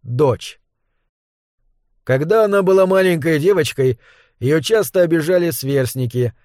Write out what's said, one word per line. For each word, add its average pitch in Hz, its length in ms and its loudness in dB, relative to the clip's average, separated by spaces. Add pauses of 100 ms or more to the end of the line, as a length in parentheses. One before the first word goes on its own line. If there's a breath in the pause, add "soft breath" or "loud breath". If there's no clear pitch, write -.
дочь. 123 580 -2 (1400)
Когда 160 400 2
она 202 180 0
была 190 240 4
маленькой 170 520 0
девочкой, 143 600 0 (400 soft breath)
её 147 200 0
часто 190 420 0
обижали 170 480 0
сверстники, 127 840 -4 (100)